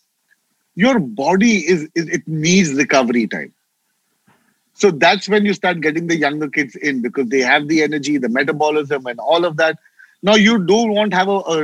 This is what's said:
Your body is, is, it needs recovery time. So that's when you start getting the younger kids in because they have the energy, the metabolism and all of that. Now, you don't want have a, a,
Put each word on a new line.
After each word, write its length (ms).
Your 240
body 680
is, 300
is, 120
it 200
needs 460
recovery 520
time. 260
So 160
that's 380
when 160
you 80
start 300
getting 240
the 100
younger 320
kids 280
in 260
because 260
they 120
have 280
the 140
energy, 340
the 140
metabolism 760
and 140
all 240
of 140
that. 200
Now, 120
you 300
don't 300
want 180
have 160
a, 120
a, 240